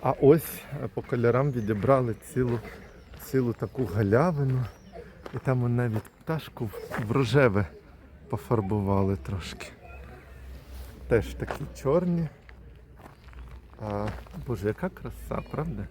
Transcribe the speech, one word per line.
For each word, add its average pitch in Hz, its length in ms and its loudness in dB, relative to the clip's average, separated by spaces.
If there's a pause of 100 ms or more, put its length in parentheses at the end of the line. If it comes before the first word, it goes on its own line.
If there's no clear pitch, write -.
А 127 100 0
ось, 147 500 6 (240)
е, 117 100 -4
по 117 80 -6
кольорам 120 480 2
відібрали 117 640 2 (180)
цілу, 123 260 2 (680)
цілу 127 280 0
таку 123 320 -4
галявину. 127 800 4 (720)
І 131 40 -6
там 127 240 0
он 120 140 2
навіть 117 260 0
пташку - 640 -8
в, - 440 -8
в 110 40 0
рожеве 120 540 6 (640)
пофарбували 98 880 2
трошки. - 500 -8 (1400)
Теж 113 260 4
такі - 300 -6 (180)
чорні. 165 460 2 (1500)
А, 104 260 -4 (400)
Боже, 104 220 -2
яка 110 200 -4
краса, - 640 -8
правда? 131 400 -6